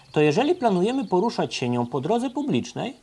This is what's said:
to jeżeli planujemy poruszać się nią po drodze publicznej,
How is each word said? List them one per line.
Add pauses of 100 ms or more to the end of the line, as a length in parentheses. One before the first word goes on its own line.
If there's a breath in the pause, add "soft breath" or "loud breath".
(120 soft breath)
to
jeżeli
planujemy
poruszać
się
nią
po
drodze
publicznej,